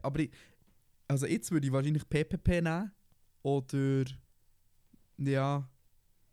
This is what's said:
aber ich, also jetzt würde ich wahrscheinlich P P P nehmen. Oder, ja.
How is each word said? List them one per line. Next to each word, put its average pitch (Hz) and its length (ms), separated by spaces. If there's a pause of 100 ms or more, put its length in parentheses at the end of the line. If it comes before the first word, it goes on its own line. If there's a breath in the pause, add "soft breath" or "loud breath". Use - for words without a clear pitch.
aber 139 160
ich, 151 120 (760 soft breath)
also 139 180
jetzt - 260
würde 156 140
ich 131 80
wahrscheinlich 143 340
P 156 160
P 156 140
P 175 240
nehmen. 170 300 (500)
Oder, 139 640 (1120)
ja. 139 500 (640)